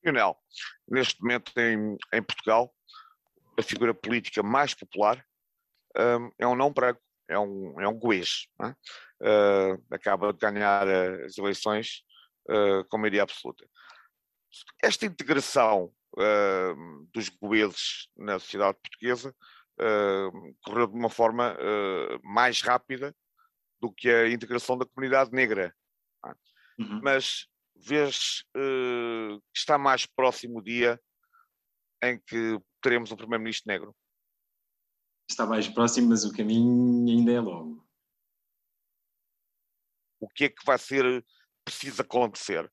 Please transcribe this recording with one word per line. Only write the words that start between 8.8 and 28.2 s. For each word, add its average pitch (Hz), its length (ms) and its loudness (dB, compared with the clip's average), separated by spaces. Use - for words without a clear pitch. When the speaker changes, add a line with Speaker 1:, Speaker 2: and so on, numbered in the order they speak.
Speaker 1:
Ah, 101 540 4
acaba 101 440 -2
de - 60 -10
ganhar, 101 460 2
ah, 92 400 0
as 92 120 -14
eleições, 104 680 -4
ah, 101 400 4
com 110 80 -4
maioria 104 260 2
absoluta. - 420 -8
Esta 220 220 0
integração, 127 880 0
ah, 98 580 2
dos 110 160 -6
goeses 104 880 -2
na 101 200 -6
sociedade 98 460 -2
portuguesa, 123 500 -6
ah, 101 480 0
correu 110 260 -2
de 95 60 -12
uma 117 160 -2
forma, 117 480 0
ah, 90 680 -4
mais 117 380 0
rápida 127 540 -2
do 113 100 -6
que - 180 -2
a 117 200 6
integração 120 480 -4
da 123 80 -4
comunidade 131 460 0
negra, 107 420 0
não - 80 -14
é? - 40 -18
Speaker 2:
Uhum. 107 220 -8
Speaker 1:
Mas 135 460 -2
vês, - 680 -2